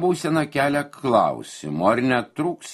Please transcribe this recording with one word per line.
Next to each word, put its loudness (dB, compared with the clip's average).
būsena 0
kelia 0
klausimų, 0
ar 4
netrūks -2